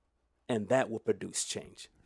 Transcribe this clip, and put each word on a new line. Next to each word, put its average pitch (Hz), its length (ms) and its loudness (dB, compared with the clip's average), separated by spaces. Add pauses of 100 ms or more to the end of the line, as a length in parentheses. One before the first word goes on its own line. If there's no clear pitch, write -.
(500)
and 107 200 0
that 123 200 4
will 113 100 -4
produce 95 460 0
change. - 440 -10 (160)